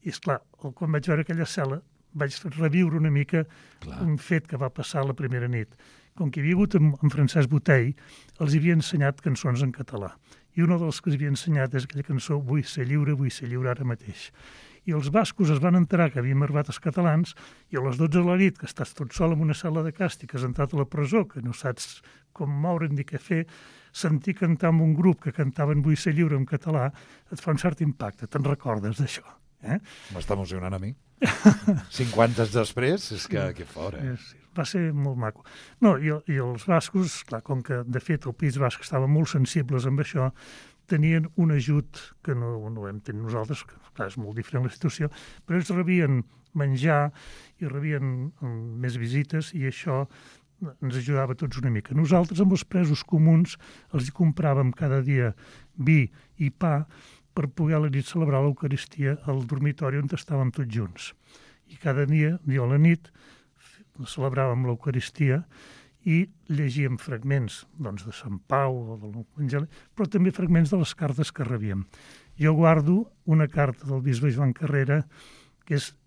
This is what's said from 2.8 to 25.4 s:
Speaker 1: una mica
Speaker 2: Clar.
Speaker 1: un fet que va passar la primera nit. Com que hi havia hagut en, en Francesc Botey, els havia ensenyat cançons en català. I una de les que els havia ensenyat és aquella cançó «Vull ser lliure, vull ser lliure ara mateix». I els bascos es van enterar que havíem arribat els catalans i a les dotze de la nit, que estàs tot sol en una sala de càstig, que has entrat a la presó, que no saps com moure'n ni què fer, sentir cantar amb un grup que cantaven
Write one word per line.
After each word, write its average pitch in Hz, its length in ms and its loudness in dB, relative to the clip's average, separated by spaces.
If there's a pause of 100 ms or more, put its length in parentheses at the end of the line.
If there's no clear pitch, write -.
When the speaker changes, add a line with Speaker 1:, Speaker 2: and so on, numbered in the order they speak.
Speaker 1:
una 156 140 2
mica 143 300 2 (420)
Speaker 2:
Clar. - 220 -12
Speaker 1:
un 156 120 2
fet 165 300 -2
que 156 100 -8
va 131 140 -2
passar 143 320 -4
la 135 140 -2
primera 123 340 -4
nit. 113 220 -4 (440)
Com 156 140 -2
que 151 80 -6
hi 139 60 -2
havia 170 100 2
hagut 202 240 2
en, 151 140 6 (100)
en 147 80 4
Francesc 139 400 2
Botey, 139 400 4 (480)
els 147 160 2
havia 165 220 4
ensenyat 139 480 0
cançons 127 400 0
en 127 100 -2
català. 107 380 -10 (440)
I 170 60 4
una 175 160 4
de 170 80 -2
les 151 140 -6
que 170 100 -2
els 143 60 0
havia 143 160 0
ensenyat 139 420 0
és 127 100 -2
aquella 139 220 -8
cançó 143 320 -2
«Vull 139 260 -2
ser 127 220 -6
lliure, 147 260 2
vull 135 200 0
ser 123 180 -10
lliure 127 220 -2
ara 131 120 -6
mateix». 113 440 -8 (580)
I 175 80 0
els 143 160 -2
bascos 196 400 2
es 143 80 4
van 175 160 4
enterar 170 380 4
que 127 80 -2
havíem 135 240 2
arribat 147 260 -2
els - 80 -10
catalans 170 540 0 (400)
i - 40 -4
a 127 60 0
les 127 160 -2
dotze 160 220 2
de - 20 2
la 175 160 2
nit, 190 180 4
que - 120 -12
estàs - 260 -8
tot 135 180 -8
sol 165 220 2
en 151 80 0
una 151 140 0
sala 160 260 -2
de 160 80 -4
càstig, 160 400 -4
que 135 80 -6
has 123 80 -2
entrat 139 260 -2
a 151 60 0
la 139 80 2
presó, 151 400 0
que 135 160 -12
no 120 100 -4
saps - 440 -8 (340)
com 143 220 -6 (100)
moure'n 165 320 -2
ni 139 80 -4
què 147 160 -8
fer, 165 220 -2 (500)
sentir 156 480 -2
cantar 165 320 2
amb 160 140 4
un 156 100 4
grup 175 300 4
que 143 100 -4
cantaven 147 480 0